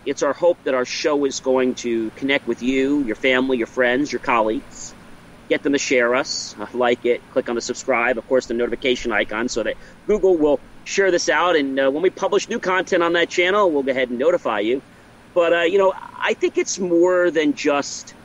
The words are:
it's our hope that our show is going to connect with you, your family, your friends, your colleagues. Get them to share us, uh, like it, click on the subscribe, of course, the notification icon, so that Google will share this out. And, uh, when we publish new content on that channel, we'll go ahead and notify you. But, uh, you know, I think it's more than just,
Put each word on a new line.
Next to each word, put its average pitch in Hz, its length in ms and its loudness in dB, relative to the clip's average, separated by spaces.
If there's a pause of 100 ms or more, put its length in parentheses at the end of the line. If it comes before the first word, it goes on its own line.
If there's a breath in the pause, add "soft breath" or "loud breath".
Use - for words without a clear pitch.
it's 139 160 -4
our 143 120 0
hope 175 320 0
that 139 80 -2
our 127 120 0
show 147 400 -2
is 135 140 -4
going 127 360 2
to 113 420 -4
connect 139 280 -2
with 117 160 -4
you, 135 440 0
your 110 100 -4
family, 131 420 0
your 113 80 -2
friends, 127 460 0
your 120 80 -4
colleagues. 117 720 -2 (540)
Get 156 160 -2
them 147 80 0
to 139 80 2
share 123 340 2
us, - 460 -4
uh, 107 140 -10
like 120 320 0
it, 120 160 0 (100)
click - 160 -2
on 120 80 -4
the 117 60 -4
subscribe, 120 560 -2
of 113 100 -10
course, 127 200 0
the 120 60 -4
notification 120 580 -2
icon, 107 360 -2
so 117 160 -4
that 107 120 -4 (320 loud breath)
Google 190 280 4
will 147 240 2 (240)
share 196 260 0
this 170 200 0
out. 165 260 2
And, 135 240 0
uh, 135 100 2
when 147 140 -2
we 185 60 4
publish 196 400 -2
new 233 100 -4
content 185 420 0
on 170 120 2
that 170 160 0
channel, 185 420 2
we'll 143 120 0
go 131 80 -2
ahead 127 180 -2
and 120 100 -4
notify 139 400 0
you. 117 220 0 (520 loud breath)
But, 170 200 2
uh, 170 80 2
you 170 160 2
know, 190 160 4 (260)
I 208 140 0
think 349 240 -2
it's - 200 -2
more 175 540 4
than 151 220 2
just, - 600 -2 (120)